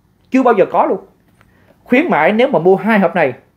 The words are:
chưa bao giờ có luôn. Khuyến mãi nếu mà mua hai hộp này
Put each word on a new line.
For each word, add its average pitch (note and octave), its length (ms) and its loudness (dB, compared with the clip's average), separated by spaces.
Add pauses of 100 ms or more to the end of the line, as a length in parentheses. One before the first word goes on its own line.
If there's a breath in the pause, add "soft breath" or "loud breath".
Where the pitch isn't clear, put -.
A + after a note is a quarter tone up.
(300)
chưa C4 120 0
bao A#3+ 120 2
giờ F#3 160 2
có G#3+ 160 -2
luôn. A3+ 120 -4 (880 soft breath)
Khuyến C#4 260 0
mãi E3 220 0
nếu A#3 160 0
mà A#3 100 -2
mua F#3 180 2
hai G#3 220 0
hộp F#3 160 0
này D3+ 180 -2 (240)